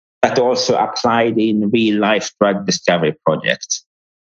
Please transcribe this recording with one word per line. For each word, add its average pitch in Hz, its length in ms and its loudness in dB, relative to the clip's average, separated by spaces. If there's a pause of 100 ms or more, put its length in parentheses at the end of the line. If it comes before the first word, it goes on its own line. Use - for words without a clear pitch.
(220)
but 120 160 2
also 123 380 0
applied 113 640 0
in 107 320 0
real 110 300 2
life 104 400 0
drug 98 240 0
discovery 87 500 0 (120)
projects. - 580 -2 (400)